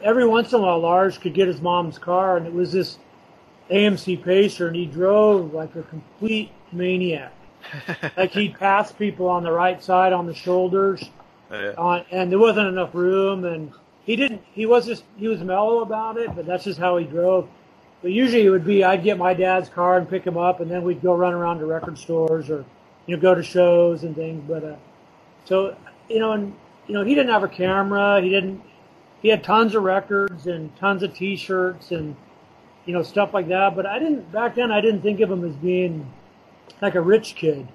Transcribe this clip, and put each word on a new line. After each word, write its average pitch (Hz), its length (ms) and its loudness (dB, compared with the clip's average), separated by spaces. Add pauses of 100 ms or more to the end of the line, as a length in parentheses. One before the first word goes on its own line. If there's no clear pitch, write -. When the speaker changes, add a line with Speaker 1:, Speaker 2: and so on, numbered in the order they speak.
Speaker 1:
every 233 240 4
once 233 260 0
in 240 60 4
a - 20 0
while, 175 180 2
Lars 180 380 2
could 170 160 -6
get 185 140 2
his 165 120 -4
mom's 170 380 -2
car, 185 400 0
and 165 80 -4
it 170 80 -12
was 175 180 -2
this 180 280 -4 (720)
A 202 140 4
M 202 120 2
C 185 180 -6
Pacer, 185 520 0
and 165 80 -6
he 175 100 -4
drove 185 720 2
like 156 200 -10
a 123 80 -12
complete 214 680 -6 (220)
maniac. 180 640 -4
Speaker 2:
<laughs> - 800 -12
Speaker 1:
Like, 190 140 0
he'd 208 260 -2
pass 196 340 2
people 190 360 -4
on 180 160 0
the 170 80 -2
right 180 320 0
side, 185 300 4
on 175 120 -2
the 170 80 -8
shoulders, 185 760 0 (420)
Speaker 2:
Yeah. 101 260 -6
Speaker 1:
on, 175 340 0
and 180 200 -2
there 196 80 4
wasn't 214 280 4
enough 185 280 -4
room, 190 500 0
and 160 260 -8 (320)
he 226 120 -2
didn't, 247 260 -2 (120)
he 214 120 -6
was 240 220 4
just, 233 160 -8 (140)
he 208 100 -6
was 202 140 -4
mellow 208 400 0
about 220 360 -6
it, 226 180 -6
but 165 100 -10
that's 180 180 -6
just 170 160 -8
how 180 180 2
he 170 80 -2
drove. 175 420 0 (540)
But 180 100 -4
usually 233 340 4
it 190 40 8
would 185 160 2
be, 196 180 4
I'd 185 200 4
get 202 140 2
my 180 180 2
dad's 185 340 0
car 180 280 2
and 180 120 -2
pick 185 160 -6
him 170 120 -4
up, 180 220 0
and 170 120 -6
then 180 120 -4
we'd 175 200 -4
go 180 100 4
run 175 200 2
around 170 260 -4
to 156 80 -6
record 160 320 -6
stores 160 500 -2
or, 143 160 -6 (400)
you 175 100 -6
know, 151 60 -4
go 185 140 6
to 175 80 -2
shows 175 600 4
and 160 120 -8
things. 160 320 -8
But, 156 160 -6
uh, 151 120 -12 (680)
so, 190 300 -2 (340)
you 226 100 0
know, 220 120 -2
and, 202 240 -4 (320)
you 208 80 -6
know, 202 80 -2
he 240 100 2
didn't 269 180 2
have 208 120 4
a 190 40 0
camera. 196 760 2
He 180 80 0
didn't, 190 320 -2 (600)
he 208 60 0
had 214 160 2
tons 214 320 4
of 214 80 2
records 190 640 -2
and 160 300 -8
tons 196 260 0
of 165 100 -6
T-shirts 185 800 -4
and, 156 240 -8 (720)
you 175 80 -6
know, 175 100 0
stuff 202 320 0
like 175 140 -2
that. 190 260 2
But 185 100 -4
I 202 140 -4
didn't, 277 320 -2
back 226 240 -2
then, 240 160 0
I 208 100 0
didn't 208 220 2
think 202 160 0
of 208 100 2
him 180 160 -4
as 156 120 -8
being, 170 540 -2 (720)
like, 196 140 0
a 180 60 0
rich 214 340 2
kid. 143 400 -2